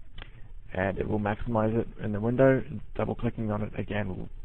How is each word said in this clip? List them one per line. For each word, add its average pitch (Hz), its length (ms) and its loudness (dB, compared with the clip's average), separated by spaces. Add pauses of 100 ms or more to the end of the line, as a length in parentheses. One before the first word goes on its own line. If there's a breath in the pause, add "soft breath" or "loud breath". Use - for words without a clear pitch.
(720 loud breath)
and 95 260 2
it - 100 -2
will 107 100 2
maximize 110 580 2
it 113 100 2 (140)
in 107 120 -2
the 101 60 0
window. 131 440 6 (320)
Double 110 200 0
clicking 110 360 0
on 107 100 0
it 107 160 -2
again 104 300 -2
will, 104 220 -6 (160)